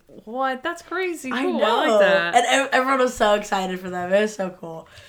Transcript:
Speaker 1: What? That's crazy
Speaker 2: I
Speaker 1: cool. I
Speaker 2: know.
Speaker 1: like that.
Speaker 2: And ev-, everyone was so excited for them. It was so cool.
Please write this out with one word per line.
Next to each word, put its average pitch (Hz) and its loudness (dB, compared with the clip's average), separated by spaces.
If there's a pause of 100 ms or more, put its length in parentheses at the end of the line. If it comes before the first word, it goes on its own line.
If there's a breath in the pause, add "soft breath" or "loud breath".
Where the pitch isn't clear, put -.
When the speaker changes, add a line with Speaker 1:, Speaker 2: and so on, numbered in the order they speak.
(240)
Speaker 1:
What? 262 -4
That's 339 -8
crazy 339 -6
Speaker 2:
I 247 -4
Speaker 1:
cool. 226 -2
I - -2
Speaker 2:
know. 220 2
Speaker 1:
like 208 6
that. 170 4
Speaker 2:
And 247 4
ev-, 269 2
everyone 254 2
was 254 0
so 208 4
excited 190 -2
for 185 -8
them. 180 -4
It 202 4
was 214 0
so 185 -4
cool. 165 -14 (220 loud breath)